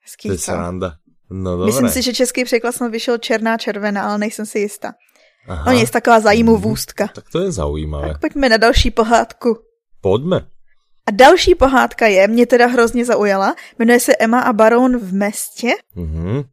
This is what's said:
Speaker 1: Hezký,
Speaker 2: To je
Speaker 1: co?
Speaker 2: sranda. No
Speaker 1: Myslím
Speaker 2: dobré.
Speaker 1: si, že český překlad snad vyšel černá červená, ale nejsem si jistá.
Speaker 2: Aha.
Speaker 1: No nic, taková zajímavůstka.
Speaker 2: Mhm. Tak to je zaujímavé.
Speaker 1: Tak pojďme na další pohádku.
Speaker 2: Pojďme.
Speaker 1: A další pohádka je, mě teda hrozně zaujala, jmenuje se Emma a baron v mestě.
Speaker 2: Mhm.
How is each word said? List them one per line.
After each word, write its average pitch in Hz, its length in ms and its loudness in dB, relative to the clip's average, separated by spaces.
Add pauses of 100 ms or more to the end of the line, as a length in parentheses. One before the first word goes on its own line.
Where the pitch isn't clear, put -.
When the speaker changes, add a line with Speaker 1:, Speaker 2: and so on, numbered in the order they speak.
Speaker 1:
Hezký, - 280 -16
Speaker 2:
To 98 40 -2
je 87 40 -6
Speaker 1:
co? - 60 -8
Speaker 2:
sranda. 87 460 -6 (400)
No 92 280 -6
Speaker 1:
Myslím 214 280 0
Speaker 2:
dobré. - 80 -2
Speaker 1:
si, 254 80 -4
že 233 120 -4
český 247 320 -2
překlad 240 260 -2
snad 240 200 -6
vyšel 233 260 -4
černá 226 400 -2
červená, 208 520 -6
ale 208 80 -4
nejsem 214 280 -6
si 214 140 -6
jistá. 208 340 -8 (540)
Speaker 2:
Aha. - 240 -4
Speaker 1:
No 254 60 4
nic, 233 140 0
taková 233 280 4
zajímavůstka. 220 840 0
Speaker 2:
Mhm. 214 120 -6
Tak - 160 -20
to 160 80 -4
je 190 120 -2
zaujímavé. 76 560 -6
Speaker 1:
Tak 78 140 -8
pojďme 277 280 -2
na 220 80 4
další 226 340 2
pohádku. 226 680 0 (440)
Speaker 2:
Pojďme. 127 400 0 (680)
Speaker 1:
A 247 40 0
další 302 440 6
pohádka 240 520 2
je, 196 200 4
mě 233 180 2
teda 240 220 4
hrozně 240 380 0
zaujala, 208 500 0 (240)
jmenuje 240 200 4
se 269 200 2
Emma 226 220 2
a 240 120 0
baron 233 440 4
v 185 160 -8
mestě. 208 580 -4 (240)
Speaker 2:
Mhm. 87 580 -6